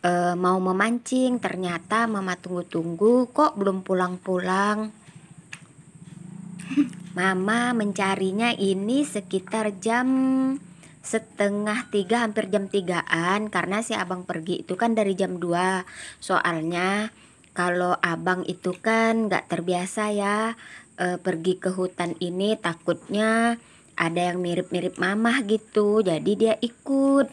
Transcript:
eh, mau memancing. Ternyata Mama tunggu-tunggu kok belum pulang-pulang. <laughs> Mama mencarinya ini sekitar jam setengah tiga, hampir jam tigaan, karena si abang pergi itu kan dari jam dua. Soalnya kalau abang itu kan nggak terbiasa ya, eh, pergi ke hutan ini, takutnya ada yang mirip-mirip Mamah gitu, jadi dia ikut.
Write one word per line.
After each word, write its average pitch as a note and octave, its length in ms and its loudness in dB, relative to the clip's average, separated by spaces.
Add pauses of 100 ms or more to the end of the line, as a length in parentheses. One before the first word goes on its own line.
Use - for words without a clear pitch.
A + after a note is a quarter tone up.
eh, F3 320 2
mau F#3 240 2
memancing. A#3+ 800 0
Ternyata F#3 640 -2
Mama F#3+ 320 -4
tunggu-tunggu F3+ 960 0
kok - 240 2
belum F#3+ 240 0
pulang-pulang. F#3 1120 0 (1800)
<laughs> C4 480 -2
Mama G3 560 2
mencarinya G3 800 0
ini G3+ 480 2
sekitar G#3 800 -2
jam A#3 240 2 (1000)
setengah G#3+ 800 -2
tiga, G#3 320 2
hampir G#3 320 -2
jam G3 160 0
tigaan, F3+ 800 0
karena F#3+ 320 0
si A3 160 -4
abang F3+ 320 -4
pergi E3+ 320 -4
itu F#3 160 -6
kan A#3 160 2
dari G3+ 240 2
jam F#3 240 -2
dua. F3+ 480 0 (320)
Soalnya F3 880 0 (480)
kalau F3+ 480 2
abang F3 400 0
itu F3+ 320 -4
kan A3+ 560 2
nggak - 160 -2
terbiasa F3+ 640 -2
ya, G#3 400 0 (480)
eh, F3+ 160 0
pergi F3+ 400 0
ke F#3 160 -2
hutan F3+ 480 -4
ini, F#3+ 400 -2
takutnya G#3+ 960 0 (400)
ada E3+ 240 0 (100)
yang F3+ 140 -2
mirip-mirip F3+ 560 -2
Mamah A3 480 2
gitu, G#3+ 560 2
jadi E3 320 2
dia A3 240 4
ikut. C4+ 720 2